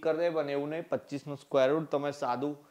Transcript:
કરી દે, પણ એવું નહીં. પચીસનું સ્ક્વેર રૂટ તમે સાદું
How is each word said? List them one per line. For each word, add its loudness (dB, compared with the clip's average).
કરી 0
દે, 2
પણ 0
એવું -2
નહીં. -6
પચીસનું -6
સ્ક્વેર 4
રૂટ 0
તમે 0
સાદું -2